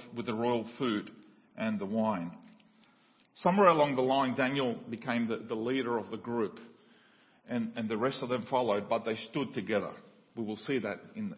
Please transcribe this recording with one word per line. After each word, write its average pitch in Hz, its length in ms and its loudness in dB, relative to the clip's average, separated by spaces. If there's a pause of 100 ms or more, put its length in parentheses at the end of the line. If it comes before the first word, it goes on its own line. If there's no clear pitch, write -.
(160)
with 117 120 -4
the 113 60 -2
royal 117 440 0
food 107 320 0 (480)
and 110 220 -2
the 98 60 -4
wine. 101 460 0 (1040)
Somewhere 190 300 6
along 147 280 8
the 131 60 4
line, 131 340 2
Daniel 131 420 0 (120)
became 117 380 -2
the, 110 200 -4
the 117 80 -4
leader 120 420 0
of 98 140 -6
the 110 60 -6
group, 117 420 -4 (920)
and, 117 260 -2
and 110 140 -4
the 113 80 0
rest 131 240 0
of 123 80 -4
them 120 200 -2
followed, 110 380 2
but 113 160 0
they 110 120 -2
stood 135 380 -4
together. 101 380 0 (440)
We 117 80 -4
will 104 140 -4
see 135 220 -2
that 101 200 -4 (160)
in, 107 220 -6